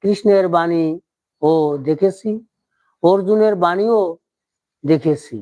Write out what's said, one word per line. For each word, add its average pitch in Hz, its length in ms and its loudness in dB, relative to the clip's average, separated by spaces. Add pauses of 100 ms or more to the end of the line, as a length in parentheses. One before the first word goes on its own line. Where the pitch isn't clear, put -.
কৃষ্ণের 202 440 2 (100)
বাণী 170 300 0 (560)
ও 151 100 2 (360)
দেখেছি, 190 420 -2 (760)
অর্জুনের 202 600 2
বাণীও 202 380 0 (840)
দেখেছি। 147 580 -2